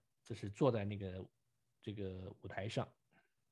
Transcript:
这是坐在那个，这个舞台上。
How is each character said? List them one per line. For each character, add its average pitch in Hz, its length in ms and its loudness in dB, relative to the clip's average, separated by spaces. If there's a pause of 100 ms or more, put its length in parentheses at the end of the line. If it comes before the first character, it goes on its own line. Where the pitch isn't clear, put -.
(240)
这 113 100 -6
是 101 160 -4
坐 139 180 6
在 110 160 4
那 101 140 0
个， 95 260 -4 (560)
这 107 120 -6
个 95 360 -4 (120)
舞 - 80 -8
台 101 200 -2
上。 - 240 0 (600)